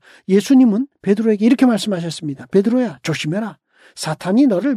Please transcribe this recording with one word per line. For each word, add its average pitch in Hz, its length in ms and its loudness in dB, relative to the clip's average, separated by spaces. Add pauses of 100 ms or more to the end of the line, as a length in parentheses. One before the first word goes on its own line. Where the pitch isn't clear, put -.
(280)
예수님은 240 600 2 (140)
베드로에게 214 420 0
이렇게 247 220 4
말씀하셨습니다. 175 840 -4
"베드로야, 214 520 0
조심해라. 165 560 -6 (360)
사탄이 185 520 0
너를 226 300 -2